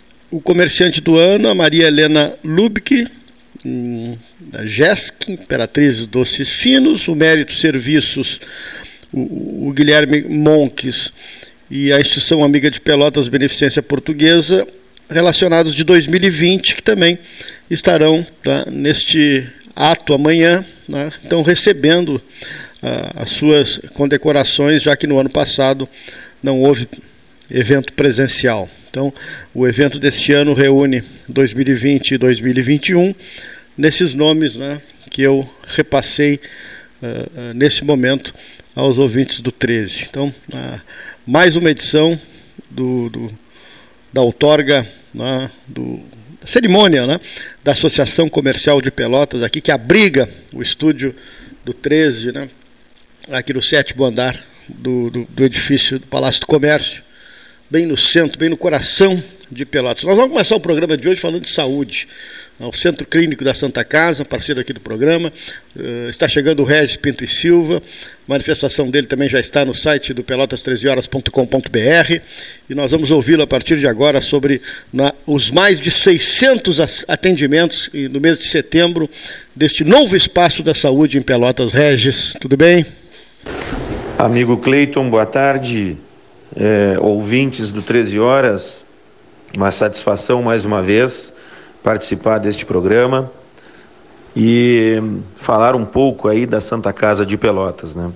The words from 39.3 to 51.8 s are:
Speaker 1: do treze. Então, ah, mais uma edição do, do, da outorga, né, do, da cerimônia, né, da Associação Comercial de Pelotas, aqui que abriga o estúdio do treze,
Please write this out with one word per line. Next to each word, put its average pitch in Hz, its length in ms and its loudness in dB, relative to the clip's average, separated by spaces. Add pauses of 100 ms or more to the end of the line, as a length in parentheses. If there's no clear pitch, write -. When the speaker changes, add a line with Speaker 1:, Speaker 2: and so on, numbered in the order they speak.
Speaker 1:
do 120 100 -6
treze. 113 580 -4
Então, 139 240 -8 (220)
ah, 127 260 -12 (460)
mais 160 280 4
uma 170 160 2
edição 156 480 0 (520)
do, 127 400 -4
do, 113 280 -12 (720)
da 135 100 2
outorga, 143 640 2 (260)
né, 131 380 -6 (160)
do, 127 340 -12 (400)
da - 60 -20
cerimônia, 185 600 4
né, 156 140 0 (420)
da 143 100 2
Associação 156 560 2
Comercial 139 520 0
de 131 100 -4
Pelotas, 123 520 -2
aqui 117 180 -2
que - 100 -2
abriga 143 580 2 (240)
o 123 100 -10
estúdio 135 520 -2 (500)
do 123 100 -8
treze, 139 580 0